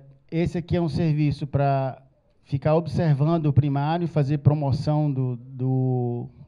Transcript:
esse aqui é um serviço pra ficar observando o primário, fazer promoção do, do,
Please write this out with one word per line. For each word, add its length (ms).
esse 280
aqui 180
é 60
um 80
serviço 560
pra 560
ficar 320
observando 720
o 80
primário, 540
fazer 320
promoção 720
do, 260
do, 920